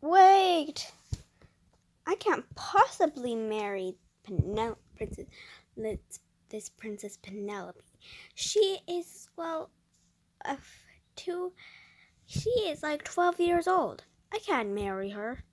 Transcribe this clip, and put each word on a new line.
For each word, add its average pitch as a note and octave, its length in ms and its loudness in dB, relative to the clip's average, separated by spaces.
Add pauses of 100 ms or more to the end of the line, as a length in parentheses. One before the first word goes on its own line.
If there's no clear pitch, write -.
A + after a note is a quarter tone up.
Wait! F4+ 920 6 (1120)
I F4 100 0
can't F#4+ 280 0 (100)
possibly D4+ 800 2
marry G#3 600 -4 (300)
Penel-, G#3+ 520 -2 (180)
Princess, - 300 -10 (500)
Lit-, A3 420 -8 (320)
this G#3+ 180 -12
Princess G#3 480 -14
Penelope. G3+ 640 -12 (540)
She G4 520 2
is, - 500 -8
well, E4 340 -6 (760)
uh, C#4 120 -4 (600)
two, F4+ 360 -6 (760)
she - 240 -4
is, G#4 320 0
like, D4+ 220 -4
twelve F4 360 0
years F4 260 2
old. F4+ 380 0 (280)
I G#4+ 60 -4
can't C#4 360 -2
marry G3 360 -4
her. G#3 420 -8